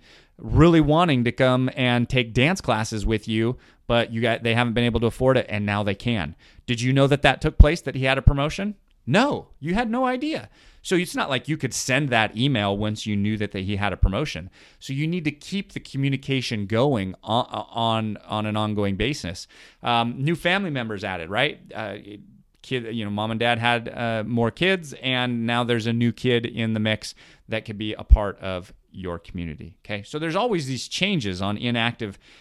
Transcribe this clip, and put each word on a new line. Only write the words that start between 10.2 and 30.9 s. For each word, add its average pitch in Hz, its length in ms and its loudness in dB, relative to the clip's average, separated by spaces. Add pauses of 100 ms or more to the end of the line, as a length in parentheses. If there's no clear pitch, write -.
So - 120 -2
it's 180 200 0
not 247 140 -2
like 127 180 -2
you 151 100 -2
could 127 160 -4
send 135 360 0
that 110 260 2
email 107 400 2
once 107 300 -4
you 107 100 -2
knew 104 220 0
that, 104 140 -4
that 98 100 -6
he 98 140 -2
had 98 180 -2
a 85 40 -8
promotion. 95 520 0 (300)
So - 140 -10
you 143 120 -4
need 165 200 -4
to 151 60 -2
keep - 420 -8
the - 60 -8
communication 135 880 -2
going 110 480 0 (100)
on, 113 260 0
on, 110 760 -2
on 107 220 -4
an 107 100 -2
ongoing 104 380 0
basis. 107 520 -4 (360)
Um, 120 340 0
new 151 180 0
family 180 360 -2
members 110 320 -6
added, 90 260 -6
right? 127 300 -2 (140)
Uh, 107 240 -8 (640)
kid, 120 340 -6
you 110 80 -4
know, 104 80 -4
mom 107 200 -2
and 113 80 -4
dad 117 180 2
had, 117 320 0
uh, 113 360 -4
more 117 260 0
kids, 175 500 -2
and 123 460 -2
now 120 160 0
there's 117 240 0
a 117 60 0
new 117 180 4
kid 120 340 2
in 117 280 -2
the 110 60 0
mix 107 360 -2 (320)
that 110 180 -6
could 104 140 -10
be 107 140 -4
a - 100 -10
part 101 360 2
of 92 320 -8 (200)
your 90 260 -8
community. 82 640 -12
Okay, 104 200 -8
so 151 160 -10
there's 160 160 -4
always 190 320 0
these 131 200 -6
changes 123 540 -2